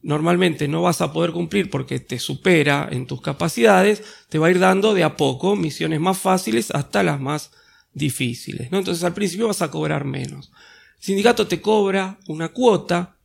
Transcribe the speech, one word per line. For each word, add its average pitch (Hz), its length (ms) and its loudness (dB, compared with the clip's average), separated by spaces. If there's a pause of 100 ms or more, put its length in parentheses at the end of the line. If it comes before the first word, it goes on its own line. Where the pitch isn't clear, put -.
normalmente 160 640 0
no 160 160 -2
vas 175 200 0
a 151 100 -2
poder 165 200 0
cumplir 175 360 -2
porque 135 320 -6
te 127 180 -8
supera 147 720 2
en 127 160 -6
tus 131 140 -8
capacidades, 202 840 2 (280)
te 160 80 -2
va 160 80 2
a 175 40 6
ir 180 80 4
dando 190 360 4
de 175 100 2
a 147 120 -2
poco 143 400 0
misiones 160 440 -2
más 185 180 2
fáciles 208 520 0
hasta 170 320 0
las 147 180 0
más 143 300 -4 (440)
difíciles, 127 760 -4
¿no? 190 60 0
Entonces 180 260 -2
al 175 100 0
principio 202 340 -2
vas 196 140 -2
a 151 80 -2
cobrar 151 340 -4
menos. 135 460 -8 (480)
El - 60 -20
sindicato 202 420 2
te 175 140 -2
cobra 196 680 0
una 160 220 -6
cuota 180 760 0